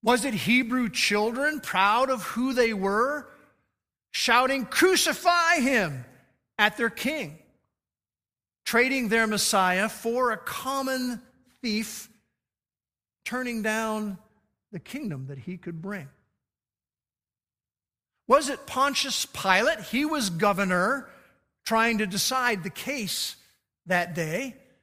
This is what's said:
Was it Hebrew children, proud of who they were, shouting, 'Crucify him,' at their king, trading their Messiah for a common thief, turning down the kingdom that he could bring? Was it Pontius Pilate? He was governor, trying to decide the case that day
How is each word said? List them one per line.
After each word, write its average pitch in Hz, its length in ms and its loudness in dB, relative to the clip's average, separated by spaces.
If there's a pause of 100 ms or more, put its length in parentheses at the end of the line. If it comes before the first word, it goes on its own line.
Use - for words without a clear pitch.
Was 240 240 2
it 240 80 -2
Hebrew 233 560 2
children, 240 680 0
proud 214 500 2
of 240 120 -2
who 254 300 -4
they 233 220 2
were, 220 560 -2 (800)
shouting, 254 560 2
'Crucify 339 960 4
him,' 190 440 0 (540)
at 214 180 4
their 233 140 0
king, 233 480 -6 (1300)
trading 254 440 2
their 226 180 2
Messiah 196 640 2
for 233 420 -2
a 220 60 -2
common 262 840 -6 (400)
thief, 220 480 -6 (1120)
turning 240 380 -6
down 214 560 -2 (540)
the 190 60 -10
kingdom 156 500 -8
that 139 100 -12
he 180 180 -10
could 170 240 -10
bring? 185 280 -10 (2250)
Was 277 240 6
it - 160 -6
Pontius 277 580 -2
Pilate? 214 560 2
He 240 240 -2
was 294 240 -2
governor, 190 840 0 (540)
trying 226 340 2
to 214 80 0
decide 220 560 -2
the 180 80 -8
case - 680 -6 (500)
that 175 280 0
day 175 400 -4 (280)